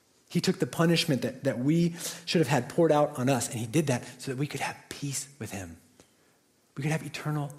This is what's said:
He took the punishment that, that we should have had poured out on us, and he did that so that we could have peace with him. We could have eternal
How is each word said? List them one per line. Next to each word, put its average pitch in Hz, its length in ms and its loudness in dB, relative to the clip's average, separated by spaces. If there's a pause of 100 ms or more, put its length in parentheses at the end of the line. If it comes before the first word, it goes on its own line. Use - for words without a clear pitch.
(280)
He 175 120 -2
took 180 180 2
the 156 80 0
punishment 165 560 2
that, 123 220 -4
that 120 160 0
we 165 340 2 (300)
should - 160 2
have 131 80 2
had 127 200 2
poured 165 220 4
out 147 280 4
on 127 100 2
us, 127 200 2
and 123 100 -8
he 117 80 -4
did 151 200 2
that 123 180 0 (160)
so 135 120 -8
that 123 40 -8
we 143 120 -2
could - 120 -8
have - 160 -6 (120)
peace - 400 -8 (100)
with 107 140 -8
him. 90 240 -12 (1000)
We 135 60 -6
could 151 80 0
have 156 160 -2
eternal 147 520 -4